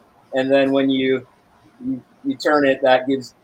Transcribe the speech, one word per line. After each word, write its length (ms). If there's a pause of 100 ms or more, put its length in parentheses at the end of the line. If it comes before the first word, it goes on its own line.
(340)
and 160
then 220
when 180
you, 360 (580)
you, 180 (220)
you 120
turn 300
it, 160
that 260
gives, 360